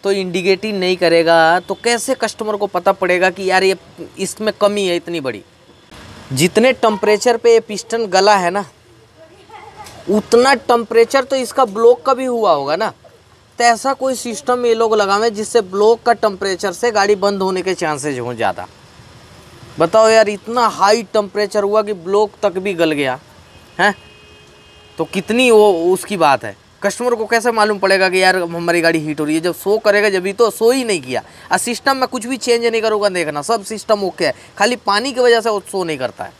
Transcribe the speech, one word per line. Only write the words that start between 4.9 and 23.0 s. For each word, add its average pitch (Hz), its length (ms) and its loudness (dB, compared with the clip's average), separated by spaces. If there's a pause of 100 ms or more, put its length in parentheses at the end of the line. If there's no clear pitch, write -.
इतनी 170 240 -6
बड़ी? 117 220 -8 (920)
जितने 185 420 2
temperature 214 640 0
पे 233 160 2
ये 226 100 6
piston 220 440 -6
गला 190 300 2
है 175 140 0
ना, 196 140 -6 (1400)
उतना 233 480 2
temperature 233 680 0
तो 269 120 -4
इसका 254 300 0
block 226 360 4
का 269 120 0
भी 262 100 -4
हुआ 226 280 0
होगा 143 240 -2
ना। 208 120 -2 (720)
तो 240 60 0
ऐसा 240 300 2
कोई 262 200 -2
system 240 520 -4
ये 233 80 4
लोग 226 200 0
लगावें 208 400 2
जिससे 214 280 0
block 208 400 2
का 233 120 2
temperature 196 580 -4
से 240 180 -2
गाड़ी 208 260 2
बंद 196 260 -2
होने 185 200 -2
के 180 120 -2
chances 147 440 -4
हों 120 160 -6
ज़्यादा। 98 320 -4 (1120)
बताओ 220 300 4
यार, 220 200 4
इतना 226 400 -2
हाई 202 360 2
temperature 208 580 -2
हुआ 208 200 0
कि 208 120 -6
block 196 380 -2 (100)
तक 190 160 -2
भी 190 160 -4
गल 165 180 0
गया 135 260 -2 (600)